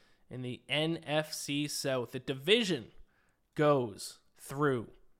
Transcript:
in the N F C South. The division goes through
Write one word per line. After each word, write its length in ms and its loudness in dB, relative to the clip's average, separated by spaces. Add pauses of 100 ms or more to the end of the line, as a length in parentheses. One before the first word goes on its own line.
(300)
in 120 -10
the 260 -8
N 380 0
F 280 -2
C 340 -2
South. 440 -2
The 80 -6
division 680 0 (640)
goes 640 2 (200)
through 500 0 (320)